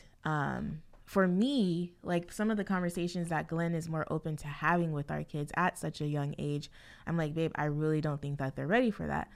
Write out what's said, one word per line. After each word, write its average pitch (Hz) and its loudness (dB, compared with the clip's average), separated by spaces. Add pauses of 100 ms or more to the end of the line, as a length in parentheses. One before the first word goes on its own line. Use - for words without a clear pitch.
(240)
um, 151 -2 (220)
for 190 4
me, 180 2
like, 175 -2
some 214 0
of 220 2
the 196 0
conversations 175 -2
that 160 -2
Glenn 170 0
is 165 -2
more 160 -2
open 156 -2
to 151 -10
having 160 2
with 147 -4
our 147 -2
kids 147 -6
at 175 2
such 160 -6
a 151 0
young 147 -2
age, 147 -4 (340)
I'm 165 0
like, 156 0
"Babe, 165 2
I 147 0
really 151 2
don't 147 0
think 143 -4
that 135 -2
they're 135 -4
ready 233 4
for 170 -2
that." 147 -2